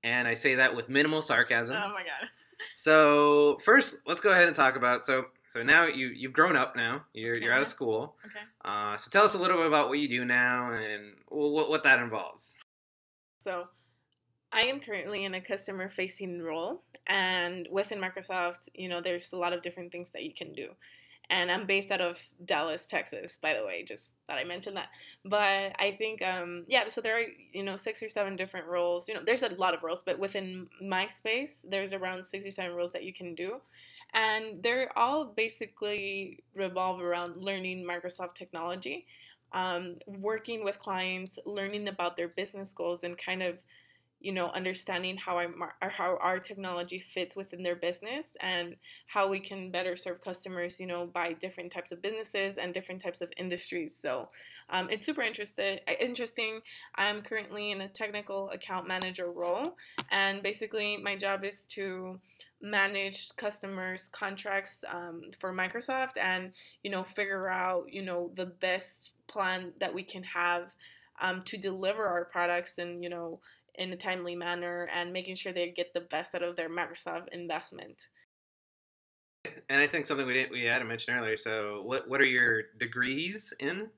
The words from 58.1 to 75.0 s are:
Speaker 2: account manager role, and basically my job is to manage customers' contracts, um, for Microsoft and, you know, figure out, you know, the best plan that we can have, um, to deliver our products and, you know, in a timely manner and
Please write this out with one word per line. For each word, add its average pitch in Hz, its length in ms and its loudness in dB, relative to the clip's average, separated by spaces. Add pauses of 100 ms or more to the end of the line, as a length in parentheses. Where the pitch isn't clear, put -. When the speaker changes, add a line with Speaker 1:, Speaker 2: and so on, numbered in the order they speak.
Speaker 2:
account 185 380 -6
manager 185 420 -2
role, 180 460 -2 (340)
and 196 320 2
basically 208 540 -2
my 202 180 -4
job 196 300 -2
is 202 220 -6
to 185 520 -8 (420)
manage 196 760 0
customers' 190 720 -6
contracts, 196 840 -4
um, 175 460 -10
for 185 140 -4
Microsoft 240 680 -2
and, 185 300 0 (320)
you 202 80 -6
know, 185 140 -2
figure 196 440 -2
out, 185 440 0
you 196 100 -8
know, 175 320 -4
the 185 120 -4
best 185 680 -4 (140)
plan 185 500 -2
that 190 160 -2
we 185 80 -6
can 185 220 -10
have, 175 500 0 (460)
um, 185 220 0
to 220 140 -8
deliver 196 480 -2
our 175 200 0
products 175 540 0
and, 175 260 -6
you 175 40 -4
know, 170 300 -8 (380)
in 185 160 -4
a 175 40 -8
timely 180 380 -4
manner 175 580 -4
and 175 200 -2